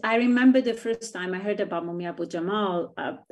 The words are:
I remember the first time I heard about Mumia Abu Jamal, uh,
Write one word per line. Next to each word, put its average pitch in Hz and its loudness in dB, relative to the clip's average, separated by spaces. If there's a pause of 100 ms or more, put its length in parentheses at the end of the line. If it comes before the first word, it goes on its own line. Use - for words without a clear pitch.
I 226 2
remember 247 6
the 240 0
first 226 -6
time 180 -6
I 185 -4
heard 202 -2
about 170 -4
Mumia 170 -6
Abu 170 -6
Jamal, 175 -2
uh, - -6 (180)